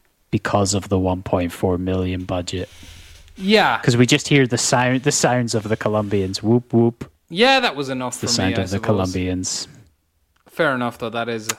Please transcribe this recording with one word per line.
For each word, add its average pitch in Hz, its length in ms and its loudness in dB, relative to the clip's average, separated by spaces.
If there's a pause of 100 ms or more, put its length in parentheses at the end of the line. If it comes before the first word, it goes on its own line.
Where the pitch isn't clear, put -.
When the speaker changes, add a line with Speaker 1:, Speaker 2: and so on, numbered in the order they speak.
(300)
Speaker 1:
because 101 440 0
of 98 160 -2
the 98 80 2
one 92 240 0
point 90 300 -2
four 90 260 -2
million 92 460 -2
budget. 92 440 -6 (680)
Speaker 2:
Yeah. 190 440 2
Speaker 1:
'Cause 120 160 2
we 123 80 6
just 147 240 2
hear 139 180 4
the 117 120 -2
sound, 127 460 2
the 143 80 2
sounds 123 420 0
of 110 100 0
the 107 120 0
Colombians. 101 680 -2
Whoop, 120 320 2
whoop. 117 360 2 (200)
Speaker 2:
Yeah, 254 300 4
that 214 140 -2
was 135 140 -6
enough 127 240 -6
Speaker 1:
It's - 80 -12
the - 60 -6
Speaker 2:
for - 80 -2
Speaker 1:
sound 92 180 0
Speaker 2:
me, 92 60 -2
I 95 60 -2
Speaker 1:
of 92 60 -8
the 98 60 -2
Speaker 2:
suppose. - 100 -4
Speaker 1:
Colombians. 92 840 -2 (800)
Speaker 2:
Fair 151 280 0
enough, 120 240 -4
though, 117 100 -6
that 117 220 -4
is. 110 180 -6 (100)